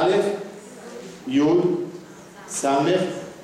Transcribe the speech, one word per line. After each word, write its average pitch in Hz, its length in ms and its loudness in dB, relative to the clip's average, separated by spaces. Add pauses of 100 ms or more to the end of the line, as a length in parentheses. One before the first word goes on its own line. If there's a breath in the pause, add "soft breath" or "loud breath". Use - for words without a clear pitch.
Aleph, 196 240 4 (1000)
Yud, 156 380 4 (840)
Samech, 151 540 2 (420)